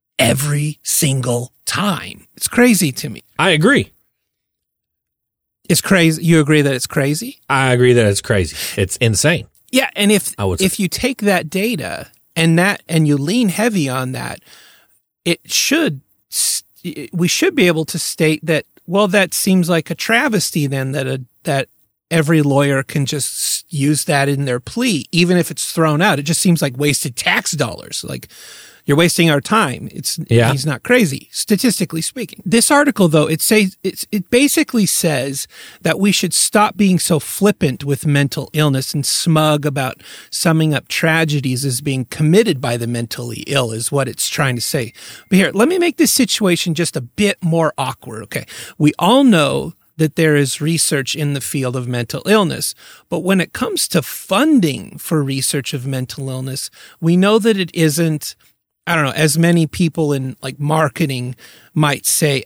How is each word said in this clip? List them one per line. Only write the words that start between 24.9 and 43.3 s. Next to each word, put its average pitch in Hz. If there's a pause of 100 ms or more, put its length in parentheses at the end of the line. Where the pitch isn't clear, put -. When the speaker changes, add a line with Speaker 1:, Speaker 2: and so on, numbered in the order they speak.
Speaker 1:
even 175
if 165
it's -
thrown 156
out. 180
It 143
just 160
seems 170
like 139
wasted 143
tax 196
dollars. -
Like, - (560)
you're 143
wasting 170
our 143
time. 190
It's, -
Speaker 2:
Yeah. 117
Speaker 1:
he's 131
not 143
crazy, 214
statistically 185
speaking. -
This 226
article, 285
though, 151
it 160
says, -
it's, -
it 208
basically 262
says 139 (340)
that 160
we 196
should 180
stop -
being 190
so 160
flippant 180
with 143
mental 143
illness 143
and 139
smug 151
about 135 (300)
summing 160
up -
tragedies 147
as 131
being 135
committed 165
by 123
the 117
mentally 117